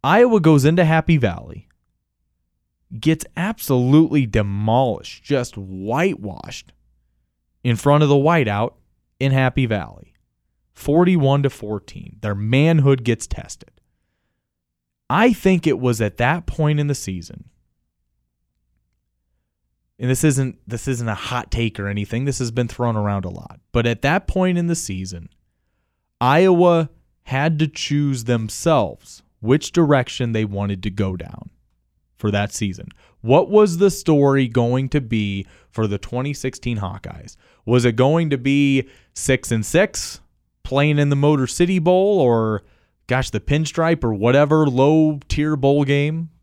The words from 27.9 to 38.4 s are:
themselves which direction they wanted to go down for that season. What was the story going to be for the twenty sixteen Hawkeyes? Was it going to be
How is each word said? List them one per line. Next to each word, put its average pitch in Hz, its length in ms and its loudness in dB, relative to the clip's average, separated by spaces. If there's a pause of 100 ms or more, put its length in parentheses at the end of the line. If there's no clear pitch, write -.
themselves 113 1000 -2 (180)
which 127 320 0
direction 135 640 0
they 110 120 0
wanted 98 380 -6
to 104 80 -4
go 95 240 -4
down - 340 -14 (680)
for 107 140 -4
that 101 240 -2
season. - 360 -6 (320)
What 131 280 4
was 202 280 4
the 196 120 4
story 139 580 2
going 123 420 0
to 147 120 0
be 104 460 -4 (240)
for 110 160 -2
the 101 100 -4
twenty 131 360 -8
sixteen 127 440 -8
Hawkeyes? 92 600 -12 (280)
Was 120 200 2
it 117 100 2
going 151 340 2
to 139 80 -2
be 139 500 0 (280)